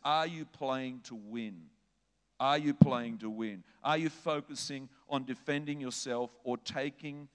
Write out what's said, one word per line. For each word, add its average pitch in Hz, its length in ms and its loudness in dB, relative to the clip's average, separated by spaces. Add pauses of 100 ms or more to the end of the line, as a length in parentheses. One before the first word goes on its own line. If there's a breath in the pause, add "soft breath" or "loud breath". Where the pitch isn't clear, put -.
"Are 156 220 4
you 165 180 -6
playing 131 600 -4
to 123 100 -12
win? 107 480 -8 (760)
Are 139 180 4
you 147 160 2
playing 120 440 6
to 110 120 -6
win? 107 340 -6 (200 soft breath)
Are 151 140 4
you 160 120 2
focusing 143 800 -4 (220 soft breath)
on 135 160 0
defending 143 560 -2
yourself 123 480 -2 (140)
or 123 140 0
taking, 143 760 -6